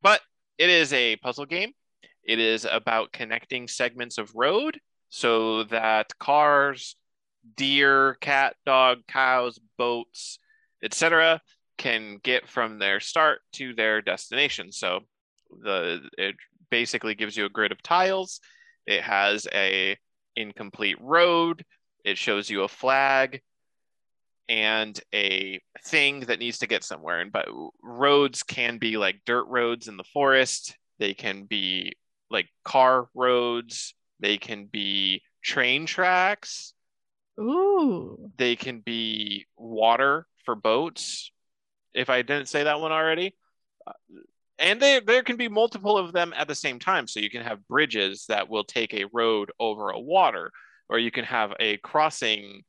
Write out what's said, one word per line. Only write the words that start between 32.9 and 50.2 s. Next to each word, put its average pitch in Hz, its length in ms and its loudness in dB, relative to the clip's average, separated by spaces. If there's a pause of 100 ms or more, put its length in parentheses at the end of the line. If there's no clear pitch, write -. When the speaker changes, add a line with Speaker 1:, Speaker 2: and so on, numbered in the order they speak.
Speaker 1:
roads. 120 800 -2 (260)
They 104 160 2
can 104 300 -10
be 98 560 -2 (200)
train 135 440 0
tracks. 185 880 -2 (640)
Speaker 2:
Ooh. 285 960 0
Speaker 1:
They 123 180 2
can 120 260 -10
be 107 680 -6 (100)
water 117 680 2 (180)
for 123 100 -2
boats, 113 800 -2 (600)
if 127 160 -2
I 127 120 2
didn't 139 260 -4
say 147 160 -2
that 151 160 0
one 160 120 -4
already. 160 420 -2 (520)
Uh, - 60 -16 (640)
and 196 220 2
they, 277 200 6
there 233 220 4
can 240 140 -4
be 240 120 -4
multiple 208 480 2
of 175 160 0
them 170 240 0
at 147 120 -2
the 151 60 -6
same 131 240 -6
time. 160 280 0
So - 140 -8
you 104 100 -4
can 120 120 -10
have 110 240 -8
bridges 110 640 0
that 104 220 0
will 107 140 -2
take 113 300 -4
a 101 160 -4
road 113 480 0
over 107 320 -2
a 110 80 -6
water, 135 520 2 (380)